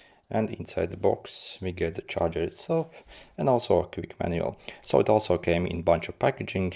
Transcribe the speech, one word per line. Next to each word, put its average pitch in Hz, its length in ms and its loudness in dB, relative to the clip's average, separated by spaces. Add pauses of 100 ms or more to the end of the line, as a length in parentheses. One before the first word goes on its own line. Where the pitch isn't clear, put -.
(280)
and 110 220 0
inside 87 400 -4
the 90 80 -12
box - 640 -2
we 92 100 -4
get 82 220 -2
the - 80 -8
charger 82 400 -2
itself - 600 -4 (340)
and 143 100 0
also 113 320 4
a - 60 0
quick - 360 -10
manual. 85 360 -2 (240)
So - 180 4
it - 80 4
also 104 300 4
came 87 280 2
in 85 140 -4
bunch 85 300 2
of - 80 -14
packaging - 580 -2